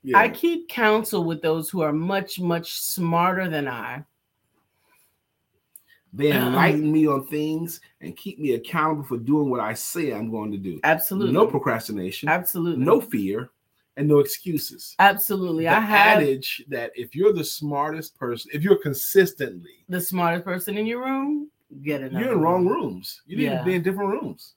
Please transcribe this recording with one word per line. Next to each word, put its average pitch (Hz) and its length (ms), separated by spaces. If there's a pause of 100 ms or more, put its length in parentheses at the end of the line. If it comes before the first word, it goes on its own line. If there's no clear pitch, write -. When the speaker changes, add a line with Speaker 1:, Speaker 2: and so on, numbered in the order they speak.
Speaker 1:
Yeah. 139 160
Speaker 2:
I 233 100
keep 339 400
counsel 214 560
with 165 180
those 160 280
who 175 120
are 151 100
much, 185 480
much 170 400
smarter 180 680
than 147 200
I." 120 360 (2000)
Speaker 1:
They 147 140
Speaker 2:
Um, 127 180
Speaker 1:
enlighten 151 440
me 156 160
on 135 180
things 156 540 (200)
and - 160
keep - 220
me 147 140
accountable 156 500
for 131 160
doing 143 320
what 123 80
I 110 160
say 147 380
I'm 110 180
going 107 220
to 101 60
do. 92 260
Speaker 2:
Absolutely. 160 480
Speaker 1:
No 190 120
procrastination. 113 840
Speaker 2:
Absolutely. 170 560
Speaker 1:
No 175 160
fear. 104 500 (460)
And 143 120
no 147 120
excuses. - 800
Speaker 2:
Absolutely. 185 640
Speaker 1:
The 165 60
Speaker 2:
I 202 100
have 214 380
Speaker 1:
adage 135 500
that 120 280
if 117 200
you're 202 160
the 165 120
smartest 151 720
person, 120 340
if 147 100
you're 196 180
consistently 175 1080
Speaker 2:
the 180 120
smartest 175 440
person 185 340
in 214 80
your 240 180
room, 285 440 (340)
get 147 180
another 147 240
Speaker 1:
you're 262 100
in 180 60
wrong 180 260
Speaker 2:
room. 202 100 (180)
Speaker 1:
rooms. - 320
You 180 100
need 240 80
Speaker 2:
Yeah. 190 140
Speaker 1:
to 151 60
be 185 100
in 175 80
different 190 280 (100)
rooms. - 360